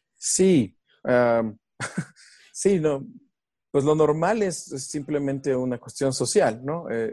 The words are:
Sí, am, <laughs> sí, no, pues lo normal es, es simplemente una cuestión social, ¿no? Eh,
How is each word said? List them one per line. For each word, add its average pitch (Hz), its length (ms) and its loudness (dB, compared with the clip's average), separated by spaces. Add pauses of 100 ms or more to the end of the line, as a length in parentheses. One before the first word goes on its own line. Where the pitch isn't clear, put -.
(140)
Sí, 175 640 2 (260)
am, 117 560 2 (220)
<laughs> - 340 -10 (380)
sí, 196 280 2
no, 147 260 -2 (640)
pues 139 140 2
lo 151 100 4
normal 160 480 2
es, 180 300 -6
es 135 120 -8
simplemente 139 720 -4
una 127 240 -2
cuestión 135 340 -4
social, 127 520 0
¿no? 160 260 -6
Eh, 113 220 -4